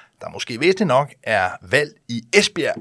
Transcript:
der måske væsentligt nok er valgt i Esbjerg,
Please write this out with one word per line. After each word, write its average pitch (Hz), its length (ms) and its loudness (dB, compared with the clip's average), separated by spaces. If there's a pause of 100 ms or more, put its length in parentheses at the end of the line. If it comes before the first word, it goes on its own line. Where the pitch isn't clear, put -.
(220)
der 80 80 -12
måske 113 300 -8
væsentligt 185 280 2
nok 139 260 2 (100)
er 95 260 2 (120)
valgt 139 360 -2 (100)
i 117 140 -6 (160)
Esbjerg, 147 440 0